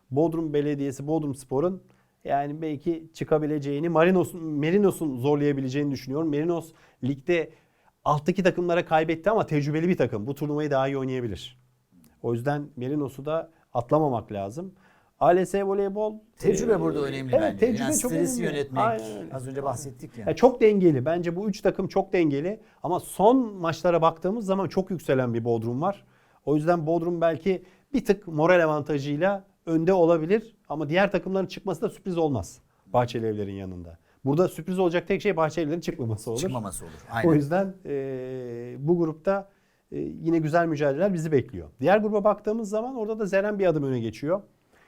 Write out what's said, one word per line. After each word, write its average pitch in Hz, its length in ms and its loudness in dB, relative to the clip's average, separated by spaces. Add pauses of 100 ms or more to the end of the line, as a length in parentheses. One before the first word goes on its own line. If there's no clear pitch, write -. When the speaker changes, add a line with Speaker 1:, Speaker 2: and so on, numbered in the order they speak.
(120)
Speaker 1:
Bodrum 160 420 0
Belediyesi, 143 540 -2
Bodrum 151 280 -2
Spor'un 175 480 -4 (400)
yani 143 380 -2
belki 160 520 -4
çıkabileceğini, 151 760 -2
Marinos, 175 440 4
Merinos'un 160 840 0
zorlayabileceğini 143 760 0
düşünüyorum. 139 380 -4
Merinos 160 420 -2 (320)
ligde 143 460 -2 (540)
alttaki 151 400 0
takımlara 175 420 2
kaybetti 160 440 0
ama 214 160 2
tecrübeli 151 420 0
bir 180 100 2
takım. 117 300 0
Bu 139 80 -6
turnuvayı 147 360 -4
daha 135 160 2
iyi 139 100 -4
oynayabilir. 127 640 -6 (640)
O 120 120 -2
yüzden 143 420 -4
Merinos'u 135 500 -6
da 160 260 -4 (220)
atlamamak 123 580 0
lazım. 113 420 -8 (460)
A 139 80 4
L 180 180 6
S 196 180 -2
voleybol, 202 500 -2 (240)
Speaker 2:
Tecrübe 220 340 2
Speaker 1:
e, 185 80 4
Speaker 2:
burada 160 200 -2
önemli 135 360 -2
Speaker 1:
evet, - 80 4
Speaker 2:
bence. 202 140 -2
Speaker 1:
tecrübe 226 260 2
Speaker 2:
Yani 285 140 0
Speaker 1:
çok 247 140 -2
Speaker 2:
stresi 262 300 0
Speaker 1:
önemli. 156 140 -2
Speaker 2:
yönetmek. 139 280 -2
Speaker 1:
Aynen 220 380 -2
öyle. 165 120 -12
Speaker 2:
Az 131 140 -8
önce 135 160 -6
bahsettik 135 540 -8
ya. 107 100 -10
Speaker 1:
Ya 160 80 -2
çok 247 260 4
dengeli. 180 440 6
Bence 170 300 -2
bu 208 140 -4
üç 196 120 -6
takım 190 260 0
çok 190 260 -2
dengeli. 165 460 0 (240)
Ama 165 160 -2
son 226 540 4
maçlara 170 480 2
baktığımız 180 440 0
zaman 190 220 0
çok 190 240 -4
yükselen 131 420 0
bir 113 120 -2
Bodrum 117 360 -2
var. 196 240 -4 (400)
O 143 100 2
yüzden 156 320 0
Bodrum 170 340 -2
belki 170 420 0 (300)
bir 254 120 0
tık 202 220 0
moral 170 360 6
avantajıyla 151 840 0 (200)
önde 165 280 2
olabilir. 170 600 4 (140)
Ama 147 200 -4
diğer 190 220 2
takımların 190 360 -2
çıkması - 340 -6
da 214 80 -2
sürpriz 180 280 -6
olmaz 143 440 -2 (240)
Bahçelievler'in 110 680 -2
yanında. 90 440 -12 (280)
Burada 156 220 2
sürpriz 180 320 -6
olacak 170 280 0
tek 196 140 -2
şey 190 160 0
Bahçelievler'in 160 440 -2
çıkmaması 117 500 -6
olur. 113 80 -4
Speaker 2:
Çıkmaması 117 460 -6
olur. 80 80 -16 (180)
Aynen. 117 180 2
Speaker 1:
O 160 40 6
yüzden, 175 400 0 (120)
e, 127 920 -8
bu 160 180 2
grupta, 170 520 -2 (420)
e, 143 80 -8
yine 160 400 0
güzel 165 280 2
mücadeleler 151 460 2
bizi 160 180 -2
bekliyor. 92 380 0 (100)
Diğer 175 180 4
gruba 208 260 0
baktığımız 214 460 0
zaman 226 260 -4
orada 220 240 -6
da 220 60 -2
Zeren 196 340 -2
bir 196 60 2
adım 156 180 2
öne 131 160 -2
geçiyor. 147 420 -4 (460)